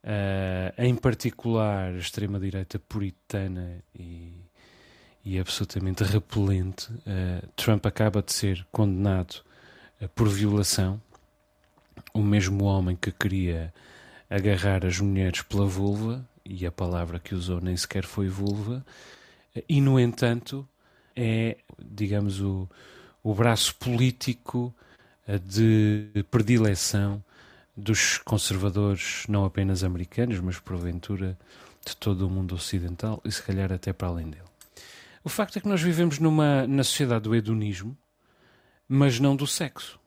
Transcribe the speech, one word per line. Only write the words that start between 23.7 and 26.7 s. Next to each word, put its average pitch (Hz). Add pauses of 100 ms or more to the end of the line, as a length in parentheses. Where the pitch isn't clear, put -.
político, 123 (500)
eh, 101
de 104 (200)
predileção 101 (520)